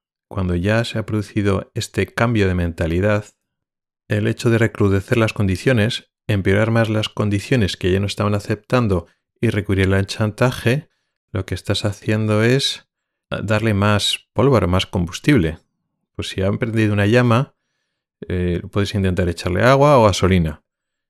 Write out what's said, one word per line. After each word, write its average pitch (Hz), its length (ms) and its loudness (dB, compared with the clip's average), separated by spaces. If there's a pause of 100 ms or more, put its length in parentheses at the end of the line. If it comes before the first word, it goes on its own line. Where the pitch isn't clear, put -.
(280)
cuando 90 280 -4
ya 104 300 0
se - 140 -8
ha 98 60 -8
producido 101 680 -2
este - 320 -4
cambio 113 420 0
de 92 60 0
mentalidad, 87 720 -2 (840)
el 107 200 -2
hecho 117 220 0
de 113 80 4
recrudecer 104 600 2
las 110 160 0
condiciones, 107 800 0 (160)
empeorar 101 440 2
más 113 180 2
las 107 200 -2
condiciones 104 680 0
que 92 140 0
ya 95 80 2
no 101 80 -2
estaban 104 260 -2
aceptando 104 760 -2 (320)
y 117 100 0
recurrir 98 440 0
al 95 140 0
chantaje, 123 840 -2 (420)
lo 98 140 -4
que - 100 -6
estás - 300 -6
haciendo 107 580 -2
es 131 440 0 (420)
darle 107 460 -2
más 101 580 0
pólvora, 117 320 2
más 92 220 0
combustible. 87 720 0 (560)
Pues - 140 -10
si - 120 -6
han 101 160 -2
prendido 110 360 0
una 101 120 2
llama, 120 480 2 (760)
eh, 90 340 -2 (100)
puedes 101 240 -2
intentar 92 340 0
echarle 90 340 -2
agua 139 340 4
o 117 80 4
gasolina. 92 580 0 (460)